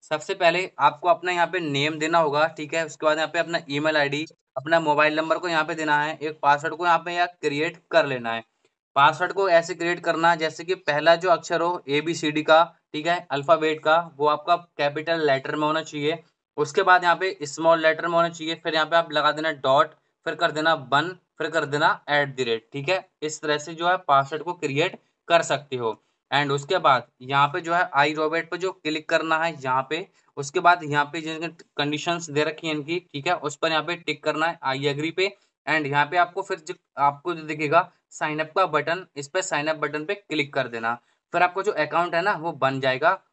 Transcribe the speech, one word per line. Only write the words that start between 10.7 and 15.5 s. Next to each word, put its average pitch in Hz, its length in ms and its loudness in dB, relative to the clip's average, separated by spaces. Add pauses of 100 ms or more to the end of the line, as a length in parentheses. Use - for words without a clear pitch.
पहला 156 400 4
जो 180 120 -2
अक्षर 165 320 2
हो 175 280 -2
एबीसीडी 151 540 -2
का, 160 200 8 (300)
ठीक 151 140 -4
है, 175 240 -2
अल्फाबेट 151 480 2
का, 156 180 4 (200)
वो 147 100 2
आपका 151 280 2 (220)
कैपिटल 156 500 0
लेटर 139 280 0